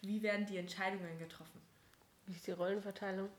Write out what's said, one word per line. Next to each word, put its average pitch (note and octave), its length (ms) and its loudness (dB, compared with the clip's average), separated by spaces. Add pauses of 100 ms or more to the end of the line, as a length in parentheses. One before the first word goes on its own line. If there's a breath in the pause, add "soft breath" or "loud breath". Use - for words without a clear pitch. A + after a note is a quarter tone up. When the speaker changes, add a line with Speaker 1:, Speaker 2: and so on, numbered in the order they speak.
Speaker 1:
wie G#3 200 0
werden G#3 240 4
die G3+ 100 -2
Entscheidungen F3+ 640 0
getroffen? E3 420 -12 (680 loud breath)
Speaker 2:
Wie F#3+ 60 -6
ist E3+ 140 -8
die F#3+ 60 0
Rollenverteilung? G3 760 2 (100)